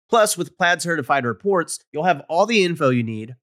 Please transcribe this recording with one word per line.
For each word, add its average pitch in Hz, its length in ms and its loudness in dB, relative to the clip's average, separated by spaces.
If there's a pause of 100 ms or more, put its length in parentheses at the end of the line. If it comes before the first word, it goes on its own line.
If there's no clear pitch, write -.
Plus, 214 300 2
with 165 180 -10
Plaid 175 240 2
certified 147 460 -2
reports, 170 540 -2 (120)
you'll 151 120 -4
have 170 260 0
all 180 160 2
the 220 180 4
info 160 240 0
you 123 140 2
need 113 400 -8